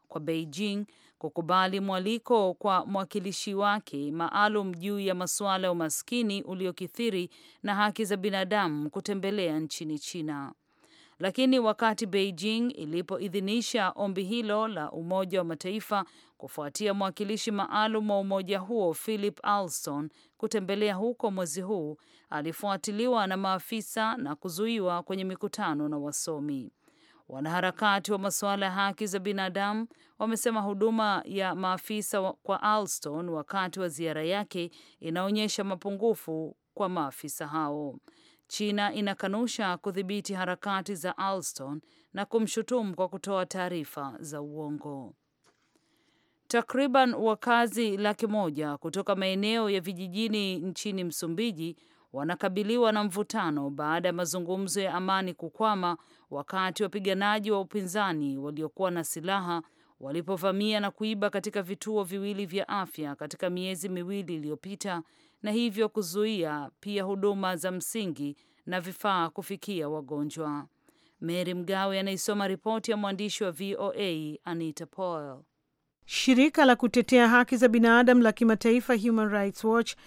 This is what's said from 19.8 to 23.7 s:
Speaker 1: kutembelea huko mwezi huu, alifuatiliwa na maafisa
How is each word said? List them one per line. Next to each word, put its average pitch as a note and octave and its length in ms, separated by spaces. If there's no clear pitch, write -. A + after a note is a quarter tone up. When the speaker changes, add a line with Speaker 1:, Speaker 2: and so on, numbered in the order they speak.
Speaker 1:
kutembelea G#3 580
huko A3+ 360
mwezi F3+ 300
huu, F3+ 360
alifuatiliwa G3+ 960
na F#3+ 100
maafisa G3+ 800